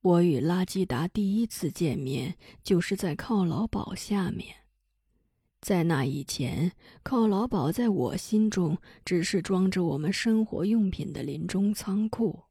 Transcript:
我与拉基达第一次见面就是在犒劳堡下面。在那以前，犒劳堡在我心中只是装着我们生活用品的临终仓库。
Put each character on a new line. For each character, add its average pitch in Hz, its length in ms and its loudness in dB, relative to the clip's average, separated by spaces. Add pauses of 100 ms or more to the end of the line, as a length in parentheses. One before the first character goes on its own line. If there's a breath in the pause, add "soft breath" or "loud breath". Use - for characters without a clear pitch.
我 175 200 6
与 160 200 4
拉 175 240 2
基 190 200 -2
达 147 220 -2
第 202 300 0
一 226 100 0
次 175 240 -4
见 156 260 0
面 135 380 -4 (300 loud breath)
就 180 160 4
是 190 160 -2
在 180 180 -2
犒 202 300 0
劳 170 200 0
堡 - 300 -6
下 190 380 -2
面。 - 240 -10 (1040)
在 180 240 0
那 151 220 2
以 139 180 -4
前， 127 480 -2 (320 loud breath)
犒 233 220 2
劳 208 200 0
堡 170 240 0
在 240 200 0
我 151 260 0
心 214 340 2
中 175 280 0 (260 loud breath)
只 175 180 0
是 180 200 0
装 190 280 2
着 185 140 0
我 151 140 0
们 156 120 -2
生 220 320 2
活 - 220 -2
用 208 260 4
品 - 220 -6
的 - 100 -8
临 151 240 -6
终 202 280 2
仓 208 340 -2
库。 - 420 -2